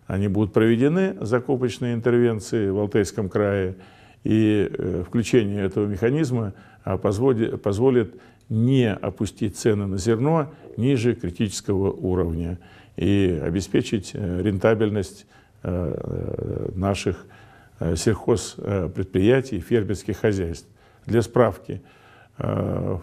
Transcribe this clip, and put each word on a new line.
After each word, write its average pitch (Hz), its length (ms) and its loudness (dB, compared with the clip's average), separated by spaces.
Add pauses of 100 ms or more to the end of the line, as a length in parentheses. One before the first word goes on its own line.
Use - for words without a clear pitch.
они 101 220 -2
будут 98 240 0
проведены, 143 640 2
закупочные 123 760 -2
интервенции 117 760 2
в 98 100 0
Алтайском 104 480 0
крае. 98 480 0 (480)
И, 107 480 2
э, 90 340 -4
включение 104 580 2
этого 104 220 0
механизма, 113 680 -2 (300)
а, 95 140 -2
позводи-, 104 600 0
позволит 110 580 2 (340)
не 120 420 4
опустить 98 640 -4
цены 104 280 2
на 95 120 -4
зерно 131 500 2 (280)
ниже 120 380 2
критического 98 800 -2
уровня 87 640 -2 (380)
и 92 480 2
обеспечить, 98 680 -2
э, 90 280 -4
рентабельность, 104 880 0 (360)
э, 87 340 -4
э, - 800 -6
наших, 95 500 -2 (540)
э, 85 160 0
сельхоз-, - 640 0
э, 95 320 -2
предприятий, 104 680 2
фермерских 101 580 -2
хозяйств. 95 500 -2 (380)
Для 117 160 2
справки, 110 600 0 (560)
э, 98 640 -2